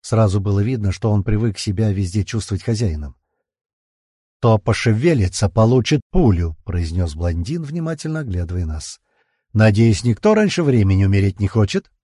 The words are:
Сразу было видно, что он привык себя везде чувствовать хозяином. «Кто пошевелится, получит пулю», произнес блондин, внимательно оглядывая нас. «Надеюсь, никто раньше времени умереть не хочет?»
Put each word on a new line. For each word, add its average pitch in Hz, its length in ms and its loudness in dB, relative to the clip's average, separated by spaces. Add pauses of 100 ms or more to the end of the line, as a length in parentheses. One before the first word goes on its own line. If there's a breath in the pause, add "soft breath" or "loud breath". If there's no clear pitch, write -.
Сразу 107 380 0
было 101 200 -2
видно, 104 320 -2
что 110 200 -2
он 101 120 0
привык 107 340 -2
себя 104 340 -2
везде 95 320 -2
чувствовать 101 400 -6
хозяином. 85 520 -4 (1200)
«Кто 113 200 2
пошевелится, 110 920 0
получит 120 520 2 (100)
пулю», 87 520 2
произнес 87 520 -4
блондин, 87 480 -4
внимательно 156 560 -6
оглядывая 90 460 -4
нас. 78 340 -10 (520)
«Надеюсь, 110 520 4
никто 120 320 2
раньше 208 260 0
времени 101 440 4
умереть 98 340 2
не 101 80 0
хочет?» 98 440 -2 (120)